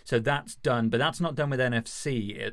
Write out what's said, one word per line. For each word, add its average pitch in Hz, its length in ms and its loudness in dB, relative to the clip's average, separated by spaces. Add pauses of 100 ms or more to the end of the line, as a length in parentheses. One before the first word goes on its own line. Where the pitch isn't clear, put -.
So 120 160 2
that's 143 360 -2
done, 117 340 2
but 117 100 2
that's 151 200 0
not 165 140 0
done 143 160 0
with 135 100 0
N 123 140 2
F 117 140 0
C 110 520 -4
i-, 107 140 -4